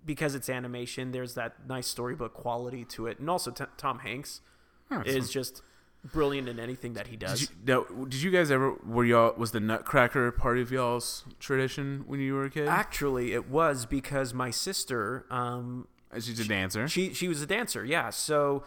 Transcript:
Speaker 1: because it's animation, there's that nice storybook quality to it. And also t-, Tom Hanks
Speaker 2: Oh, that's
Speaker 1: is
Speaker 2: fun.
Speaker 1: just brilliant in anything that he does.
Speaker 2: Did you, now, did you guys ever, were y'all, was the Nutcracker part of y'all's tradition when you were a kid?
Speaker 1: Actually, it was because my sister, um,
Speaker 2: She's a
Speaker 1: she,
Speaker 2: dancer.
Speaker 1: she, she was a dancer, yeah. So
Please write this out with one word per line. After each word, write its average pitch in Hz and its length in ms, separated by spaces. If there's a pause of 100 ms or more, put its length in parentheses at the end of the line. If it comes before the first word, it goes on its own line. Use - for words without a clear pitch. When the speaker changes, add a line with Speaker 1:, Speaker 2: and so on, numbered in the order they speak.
Speaker 1:
because 151 300
it's 127 120
animation, 127 640
there's 123 220
that 123 340
nice 127 200
storybook 123 480
quality 123 500
to 113 220
it. 113 100
And 156 140
also 180 180
t-, - 140 (140)
Tom 127 220
Hanks 123 420 (500)
Speaker 2:
Oh, 254 60
that's 127 120
Speaker 1:
is 131 160
Speaker 2:
fun. 98 60
Speaker 1:
just - 300 (520)
brilliant 139 340
in 120 120
anything 120 340
that 110 140
he 113 100
does. 98 240
Speaker 2:
Did 147 80
you, - 60 (100)
now, 127 180 (220)
did 131 160
you 185 100
guys 175 200
ever, 135 220 (120)
were 117 180
y'all, 117 320
was 113 160
the 117 80
Nutcracker 120 720
part 123 260
of 123 140
y'all's 120 540 (140)
tradition 139 680
when 139 140
you 135 140
were 139 100
a 135 40
kid? 147 200
Speaker 1:
Actually, 139 640
it 117 160
was 139 360
because 135 480
my 127 180
sister, 123 760
um, 123 580 (260)
Speaker 2:
She's 117 260
a 113 40
Speaker 1:
she, 104 60
Speaker 2:
dancer. 101 380
Speaker 1:
she, 180 260
she 180 140
was 156 140
a 151 40
dancer, 185 380
yeah. 131 280
So 143 560